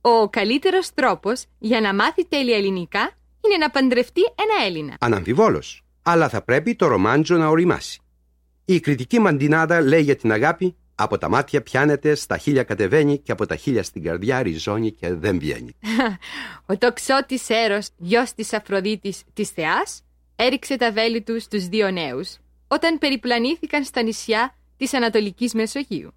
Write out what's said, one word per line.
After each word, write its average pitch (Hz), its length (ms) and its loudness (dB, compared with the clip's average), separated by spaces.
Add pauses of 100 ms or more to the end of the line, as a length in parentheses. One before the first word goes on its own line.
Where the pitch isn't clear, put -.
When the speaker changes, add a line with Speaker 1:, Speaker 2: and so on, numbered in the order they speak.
Speaker 1:
ο 226 280 4
καλύτερος 277 640 0
τρόπος 226 500 -2 (140)
για 220 220 0
να 196 140 0
μάθει 269 320 0
τέλεια 247 300 0
ελληνικά 196 540 -2 (340)
είναι 415 120 4
να 302 140 0
παντρευτεί 254 500 0
ένα 415 460 0
Έλληνα. 151 340 -6
Speaker 2:
Αναμφιβόλως. 113 840 2 (200)
Αλλά 165 260 4
θα 110 140 -4
πρέπει 156 320 0
το 175 120 2
ρομάντζο 131 500 4
να 160 120 4
οριμάσει. 160 520 0 (640)
Η 185 160 2
κριτική 143 380 0
μαντινάδα 160 640 2
λέει 151 220 4
για 143 140 2
την 110 160 0
αγάπη: 165 440 0 (180)
«Από 104 240 -2
τα 78 100 -4
μάτια 135 340 0
πιάνεται, 147 520 0
στα - 220 -6
χείλια 135 260 0
κατεβαίνει 139 560 0
και - 140 -8
από 101 140 -2
τα 80 100 -6
χείλια 117 260 -2
στην 90 200 -10
καρδιά 101 400 -2
ριζώνει 104 480 -4
και 87 220 -6
δεν 90 260 -2
βγαίνει». 69 360 -6 (480)
Speaker 1:
<laughs> - 480 -14
Ο 196 80 0
τοξότης 262 720 0
Έρος, 214 480 0
γιος 226 380 0
της - 180 -8
Αφροδίτης, 202 680 -4 (100)
της 208 160 -6
θεάς, 180 540 -4 (340)
έριξε 254 400 -2
τα 233 160 0
βέλη 226 300 0
του 226 180 -6
στους 202 260 -6
δύο 196 240 0
νέους, 151 460 -6 (320)
όταν 302 300 0
περιπλανήθηκαν 269 840 -2
στα 247 180 -4
νησιά 226 540 -2 (200)
της - 180 -4
Ανατολικής 226 600 0
Μεσογείου. 220 640 -4